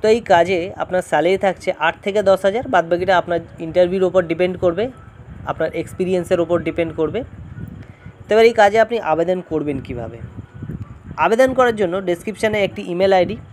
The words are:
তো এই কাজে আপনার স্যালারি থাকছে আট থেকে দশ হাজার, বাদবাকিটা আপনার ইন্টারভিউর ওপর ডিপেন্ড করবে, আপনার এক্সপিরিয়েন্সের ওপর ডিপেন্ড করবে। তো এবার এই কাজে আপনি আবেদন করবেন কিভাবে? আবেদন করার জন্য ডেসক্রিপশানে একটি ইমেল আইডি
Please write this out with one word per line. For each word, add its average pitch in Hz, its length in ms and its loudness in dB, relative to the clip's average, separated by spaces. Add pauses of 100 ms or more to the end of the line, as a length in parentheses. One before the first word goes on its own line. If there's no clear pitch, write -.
তো 214 60 0
এই 226 120 4
কাজে 180 560 2
আপনার 175 260 -4
স্যালারি 170 360 2
থাকছে 185 420 -2
আট 160 240 0
থেকে 208 200 -2
দশ 190 200 4
হাজার, 208 240 -2
বাদবাকিটা 180 500 2
আপনার 170 220 0 (200)
ইন্টারভিউর 175 440 2
ওপর 185 200 2
ডিপেন্ড 170 340 -2
করবে, 185 340 -2 (540)
আপনার - 300 -4
এক্সপিরিয়েন্সের 180 640 -2
ওপর 170 200 0
ডিপেন্ড 165 340 -4
করবে। 160 300 -4 (1040)
তো 202 60 0
এবার 226 120 6
এই 233 80 6
কাজে 208 260 6
আপনি 220 200 2
আবেদন 170 420 0
করবেন 147 380 -4
কিভাবে? 117 380 -10 (1000)
আবেদন 226 360 4
করার 240 220 2
জন্য 190 300 -2
ডেসক্রিপশানে 202 580 -2
একটি 190 180 -4
ইমেল 185 320 2
আইডি 185 240 2 (160)